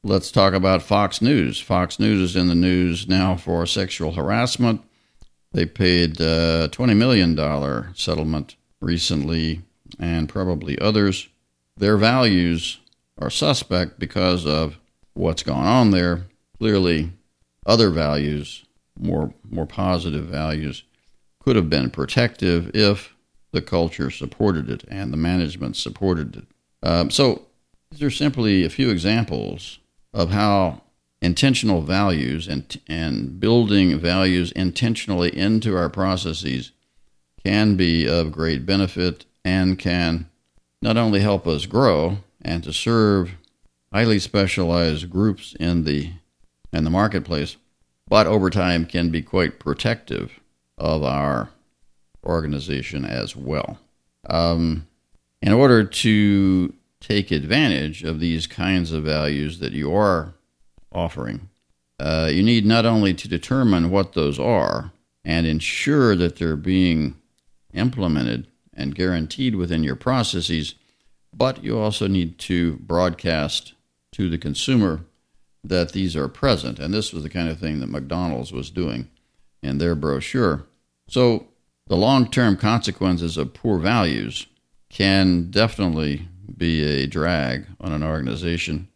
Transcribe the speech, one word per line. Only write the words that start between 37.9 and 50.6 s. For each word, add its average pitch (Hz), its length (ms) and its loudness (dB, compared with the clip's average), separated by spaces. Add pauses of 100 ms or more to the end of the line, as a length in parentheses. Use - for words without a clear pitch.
of 80 240 0
great 78 340 -2
benefit 90 580 -2 (200)
and 92 340 2
can 85 500 0 (520)
not 110 160 0
only 110 240 2
help 101 260 0
us 78 200 -2
grow 98 520 2 (220)
and 85 240 -4
to 76 80 -10
serve 104 580 2 (600)
highly 110 260 2
specialized 87 920 0
groups 95 520 -2
in 85 240 0
the, 73 260 -2 (600)
in 80 100 -2
the 78 80 0
marketplace, 85 640 -2 (520)
but 104 180 4
over 92 240 2
time 87 340 2
can 85 260 0
be 80 120 -2
quite - 380 -2
protective - 800 -4 (360)